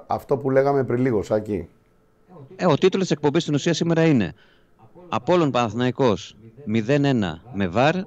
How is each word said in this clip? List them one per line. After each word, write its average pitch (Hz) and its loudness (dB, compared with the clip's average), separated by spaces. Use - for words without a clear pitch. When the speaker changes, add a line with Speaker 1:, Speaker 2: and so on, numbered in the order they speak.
Speaker 1:
Αυτό 113 -2
που 131 -4
λέγαμε 135 2
πριν 120 -2
λίγο, 127 0
Σάκη. 104 -4
Speaker 2:
Ε, 180 -4
ο 170 4
τίτλος 185 2
της 180 -2
εκπομπής 151 0
στην 160 -4
ουσία 156 0
σήμερα 165 0
είναι 110 2
Απόλλων 160 0
Παναθηναϊκός 120 -2
μηδέν 113 0
ένα 101 0
με 98 -2
βαρ, 123 2